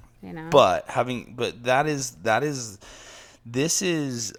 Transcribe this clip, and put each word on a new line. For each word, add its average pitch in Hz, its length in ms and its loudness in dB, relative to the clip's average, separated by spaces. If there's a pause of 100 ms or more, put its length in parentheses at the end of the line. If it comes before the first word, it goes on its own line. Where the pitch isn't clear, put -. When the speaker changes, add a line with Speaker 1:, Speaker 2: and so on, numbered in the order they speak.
(220)
Speaker 1:
You 185 100 -12
know? 160 180 -12
Speaker 2:
But 107 380 6
having, 120 480 -4
but 113 280 -4
that 127 220 2
is, 139 260 -4 (100)
that 110 200 2
is, 127 360 -6 (680)
this 131 380 0
is, 139 560 -2